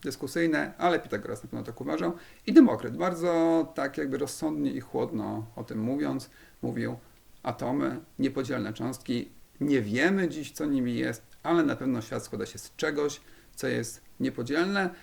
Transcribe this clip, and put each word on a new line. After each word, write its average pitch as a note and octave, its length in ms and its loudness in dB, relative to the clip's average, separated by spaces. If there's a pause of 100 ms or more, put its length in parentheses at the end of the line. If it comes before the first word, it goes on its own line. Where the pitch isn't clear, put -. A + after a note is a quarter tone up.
dyskusyjne, D3 760 0
ale F3 220 4
Pitagoras G#2+ 420 -6
na - 60 -14
pewno A2+ 160 -8
tak A#2 160 -10
uważał. D#3+ 320 -2 (340)
I - 60 0
Demokryt, F#3+ 440 8
bardzo E3 760 2
tak C#3 240 -4
jakby C#3 200 -2
rozsądnie D3 540 -2
i C3 80 -4
chłodno A2 640 -4 (100)
o A#2+ 80 -8
tym G#2+ 160 -6
mówiąc, C3+ 500 -2 (320)
mówił: A#2+ 340 -4 (460)
„Atomy, C3 580 -2 (180)
niepodzielne C3 540 -2
cząstki, B2 600 -4 (280)
nie C#3 220 4
wiemy D#3+ 460 2
dziś, D3 240 -8
co D#3 140 -4
nimi B2+ 280 0
jest, B2+ 280 -2 (200)
ale E3+ 200 4
na C3 140 2
pewno C3 240 -2
świat A2+ 240 -6
składa G2+ 220 -6
się - 120 -14
z - 180 -16
czegoś, D3 440 -2 (340)
co - 120 -4
jest A#2+ 340 -2 (200)
niepodzielne”, E3+ 680 0 (120)